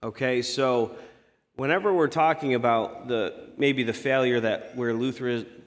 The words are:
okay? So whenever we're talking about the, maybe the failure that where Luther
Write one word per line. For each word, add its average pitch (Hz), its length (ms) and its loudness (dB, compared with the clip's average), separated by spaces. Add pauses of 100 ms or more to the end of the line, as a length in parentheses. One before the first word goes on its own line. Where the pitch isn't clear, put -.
okay? 123 380 0
So 123 560 0 (580)
whenever 180 380 0
we're 165 140 4
talking 156 460 2
about 117 540 0
the, 110 400 -4 (100)
maybe 135 260 2
the 113 100 -2
failure 127 480 2
that 110 340 -4
where 120 180 -2
Luther 123 520 -2 (220)